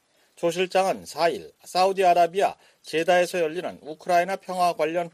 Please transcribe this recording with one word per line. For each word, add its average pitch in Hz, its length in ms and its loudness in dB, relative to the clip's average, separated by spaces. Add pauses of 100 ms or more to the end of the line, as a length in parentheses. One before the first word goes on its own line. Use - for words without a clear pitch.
(360)
조 170 140 -2
실장은 180 560 -2
사 160 220 0
일 95 240 -8 (100)
사우디아라비아 175 960 2 (260)
제다에서 180 560 0
열리는 156 440 -4
우크라이나 175 520 -2
평화 180 380 -2
관련 165 420 -2